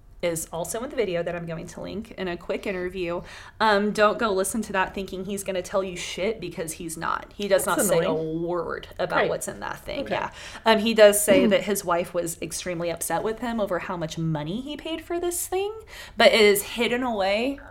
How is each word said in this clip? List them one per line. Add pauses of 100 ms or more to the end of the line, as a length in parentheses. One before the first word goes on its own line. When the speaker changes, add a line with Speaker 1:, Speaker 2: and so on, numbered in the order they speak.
(200)
Speaker 1:
is
also
in
the
video
that
I'm
going
to
link
in
a
quick
interview. (380)
Um,
don't
go
listen
to
that
thinking
he's
gonna
tell
you
shit,
because
he's
not.
He
does
Speaker 2:
That's
Speaker 1:
not
say
a
Speaker 2:
annoying.
Speaker 1:
word (100)
about
Speaker 2:
Great.
Speaker 1:
what's
in
that
thing.
Speaker 2:
Okay.
Speaker 1:
Yeah. (360)
Um,
he
does
say
Speaker 2:
<clears throat>
Speaker 1:
that
his
wife
was
extremely
upset
with
him
over
how
much
money
he
paid
for
this
thing, (440)
but
it
is
hidden
away, (100)